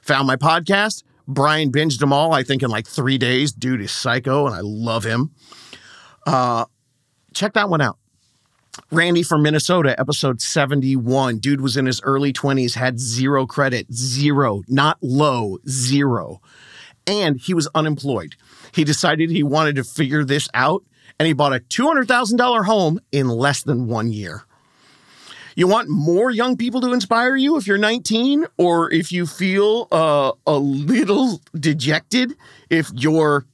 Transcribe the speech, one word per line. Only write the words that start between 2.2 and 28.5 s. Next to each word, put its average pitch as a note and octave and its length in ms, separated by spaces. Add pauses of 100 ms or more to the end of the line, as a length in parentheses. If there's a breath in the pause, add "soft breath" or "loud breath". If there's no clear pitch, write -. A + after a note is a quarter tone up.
I C3+ 100
think, C3+ 220
in, A#2+ 60
like, A2 180
three C3+ 300
days. B2+ 340
Dude A#2 300
is G2 100
psycho, C3 540
and A2 100
I E2 80
love A2 400
him. A#2+ 260 (960 loud breath)
Uh, B2 380 (720)
check G3+ 180
that G#3 160
one D#3+ 140
out. A2+ 160 (920)
Randy E3+ 320
from D#3 200
Minnesota, D3+ 560
episode C3+ 420
seventy-one. C3 1000
Dude C#3 220
was C3 160
in C3+ 100
his B2 160
early C#3 300
twenties, B2+ 440
had B2 220
zero C3 460
credit. B2+ 480
Zero. B2+ 760
Not C#3 340
low. B2+ 560 (100)
Zero. B2+ 720 (680 loud breath)
And F3+ 320
he F3+ 140
was D#3 220
unemployed. C#3 640 (360 loud breath)
He D#3 120
decided D#3 460
he D3+ 120
wanted D3 340
to C3 80
figure D3 400
this C#3+ 300
out, C#3+ 300 (340 soft breath)
and D#3 80
he D#3+ 60
bought C#3 200
a B2+ 80
two - 260
hundred C#4+ 200
thousand A#3+ 320
dollar B3 240
home F#3 380 (100)
in C#3 180
less B2 340
than B2 240
one A2+ 260
year. G2 320 (1120 loud breath)
You F3 100
want G#3 220
more F3 420
young B3 260
people A#3+ 240
to B3 120
inspire B3 440
you C#4+ 200
if G3+ 100
you're G3+ 100
nineteen A#3 680 (100)